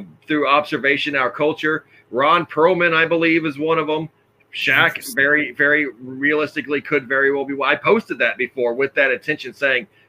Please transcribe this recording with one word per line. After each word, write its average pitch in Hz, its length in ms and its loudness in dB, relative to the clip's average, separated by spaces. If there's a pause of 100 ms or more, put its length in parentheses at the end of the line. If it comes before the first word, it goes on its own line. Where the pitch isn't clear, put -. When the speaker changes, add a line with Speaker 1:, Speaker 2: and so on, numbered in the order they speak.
(280)
Speaker 1:
through 143 220 0
observation, 143 640 0
our 131 160 0
culture. 156 540 -2 (240)
Ron 151 360 2
Perlman, 175 500 2
I 160 100 4
believe, 165 400 2
is 143 140 -4
one 160 200 0
of 151 100 -4
'em. 156 200 -4 (440)
Shaq 147 340 2
Speaker 2:
Interesting. 139 280 -6
Speaker 1:
very, 143 360 2
very 147 360 2 (140)
realistically 143 800 -4
could 139 260 -2
very 135 280 2
well 139 100 -2
be. 135 180 -6
I 139 140 2
posted 202 440 0
that 113 180 0
before 120 360 -2
with 139 200 -2
that 135 180 2
intention, 131 420 -6
saying, 131 340 -2 (200)